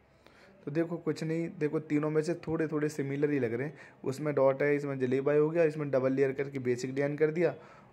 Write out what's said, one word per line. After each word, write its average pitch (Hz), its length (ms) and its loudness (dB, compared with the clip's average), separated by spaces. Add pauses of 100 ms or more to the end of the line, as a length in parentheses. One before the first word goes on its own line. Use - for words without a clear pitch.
(640)
तो 147 60 -8
देखो, 165 260 -2
कुछ 156 280 -4
नहीं, 165 240 -2 (100)
देखो, 147 220 -2
तीनों 151 300 0
में 156 120 2
से 165 120 -2
थोड़े 160 320 -4
थोड़े 151 220 -2
सिमिलर 143 420 -2
ही 143 80 2
लग 117 160 0
रहे 127 120 -4
हैं। 156 120 -12 (260)
उसमें 143 300 -4
डॉट 135 280 4
है, 147 140 4
इसमें 139 220 -4
जलेबाई 135 380 2
हो 151 140 4
गया, 170 140 4
इसमें 151 260 -2
डबल 131 220 2
लेयर 135 200 2
करके 139 260 -6
बेसिक 127 360 -2
डिजाइन 143 220 -2
कर 151 140 4
दिया, 156 240 0 (380)